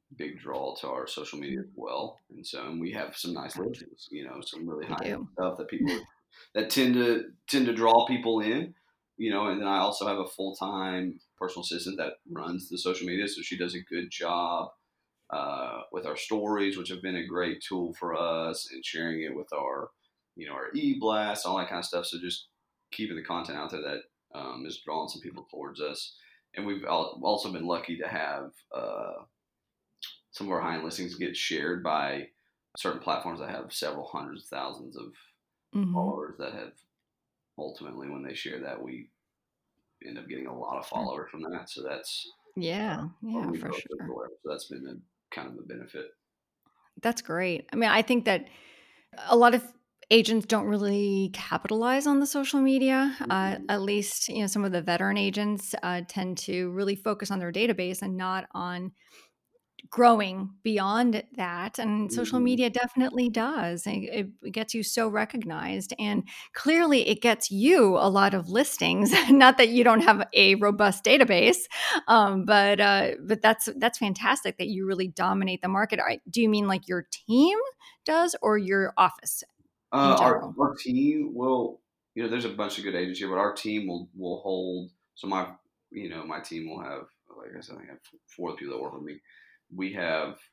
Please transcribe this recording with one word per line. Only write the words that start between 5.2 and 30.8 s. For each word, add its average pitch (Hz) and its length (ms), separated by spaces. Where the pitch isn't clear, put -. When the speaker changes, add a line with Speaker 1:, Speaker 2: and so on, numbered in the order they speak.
Speaker 2:
do. - 60
Speaker 1:
stuff 92 240
that - 100
Speaker 2:
<laughs> - 20
Speaker 1:
people, - 280
that 110 160
tend 127 260
to, 120 280
tend 131 200
to 117 60
draw 113 320
people 117 360
in, 135 320
you 110 140
know, 101 160
and 98 140
then 98 60
I 98 120
also 101 280
have 101 100
a 92 100
full-time 95 960
personal 90 260
assistant 87 340
that 78 160
runs 87 400
the 87 80
social 90 300
media. 98 220
So 87 120
she 90 160
does 90 180
a 90 60
good - 300
job, 85 580
uh, 67 520
with - 120
our 76 120
stories, 104 600
which 90 120
have 92 140
been 95 120
a 85 100
great 85 360
tool 87 320
for 85 220
us, 82 580
and 65 100
sharing 80 380
it 73 140
with 73 180
our, 67 360
you 78 120
know, 71 60
our 135 220
e-blast, 107 720
all 92 140
that 90 100
kind 87 100
of 85 60
stuff. 87 220
So 85 120
just 87 280
keeping 104 240
the 78 80
content 80 340
out 76 140
there 76 120
that, 69 160
um, 65 280
is 78 180
drawing 78 240
some 80 140
people 71 300
towards 71 280
us. 73 360
And 101 100
we've 98 180
al-, - 380
also 101 320
been 82 140
lucky 85 300
to 90 100
have, 71 420
uh, 53 380
some 101 160
of 92 60
our 82 80
high-end 82 220